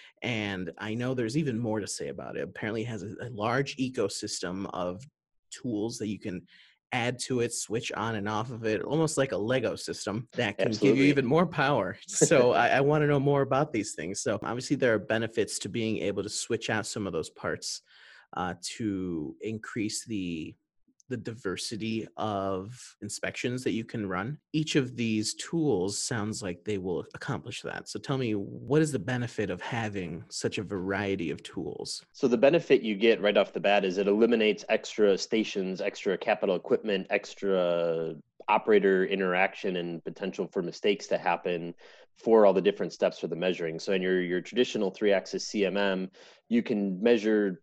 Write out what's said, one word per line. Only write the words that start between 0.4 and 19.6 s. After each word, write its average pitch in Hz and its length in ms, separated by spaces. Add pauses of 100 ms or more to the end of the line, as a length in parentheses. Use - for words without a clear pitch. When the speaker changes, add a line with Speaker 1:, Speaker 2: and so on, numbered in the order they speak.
Speaker 1:
I 107 160
know 123 200
there's 120 220
even 139 240
more 110 220
to 92 60
say - 200
about 67 300
it. 71 60
Apparently 110 400
it 117 40
has 110 160
a, 98 40
a 120 240
large 120 440
ecosystem 98 1000
of 90 300 (480)
tools 117 460
that 104 100
you 104 100
can 90 260 (500)
add 123 320
to 127 160
it, 117 100
switch - 400
on 110 240
and 101 140
off 110 220
of 113 140
it, 110 180
almost 156 340
like 135 160
a 87 40
Lego 110 380
system 101 560
that 107 260
can 98 100
give 107 140
you 101 100
Speaker 2:
Absolutely. 139 180
Speaker 1:
even 139 160
more 160 200
power. 135 520 (100)
So 123 440
Speaker 2:
<laughs> - 20
Speaker 1:
I, 117 160
I 131 100
wanna 147 280
know 143 120
more 139 220
about 135 320
these 104 220
things. 85 260
So 107 220
obviously 123 340
there 127 160
are 107 60
benefits 110 600
to - 80
being 110 300
able 98 260
to 104 60
switch - 400
out 107 160
some 107 200
of 92 60
those 80 200
parts, - 500 (560)
uh, 90 160 (240)
to 92 640
increase 107 640